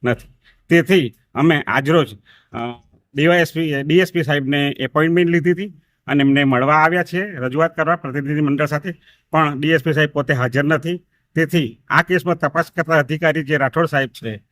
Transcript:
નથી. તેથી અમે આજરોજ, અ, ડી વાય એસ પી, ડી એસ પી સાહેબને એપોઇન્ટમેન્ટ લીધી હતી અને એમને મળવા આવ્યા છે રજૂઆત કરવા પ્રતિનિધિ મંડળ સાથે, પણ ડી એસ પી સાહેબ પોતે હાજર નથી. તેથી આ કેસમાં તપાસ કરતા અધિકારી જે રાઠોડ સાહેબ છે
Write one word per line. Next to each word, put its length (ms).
નથી. 300
તેથી 440
અમે 280
આજરોજ, 540
અ, 40
ડી 120
વાય 140
એસ 120
પી, 300
ડી 140
એસ 160
પી 100
સાહેબને 460
એપોઇન્ટમેન્ટ 600
લીધી 220
હતી 220
અને 160
એમને 200
મળવા 320
આવ્યા 280
છે 280
રજૂઆત 440
કરવા 200
પ્રતિનિધિ 460
મંડળ 240
સાથે, 260
પણ 280
ડી 100
એસ 140
પી 100
સાહેબ 160
પોતે 240
હાજર 300
નથી. 420
તેથી 540
આ 120
કેસમાં 380
તપાસ 320
કરતા 280
અધિકારી 440
જે 140
રાઠોડ 280
સાહેબ 240
છે 420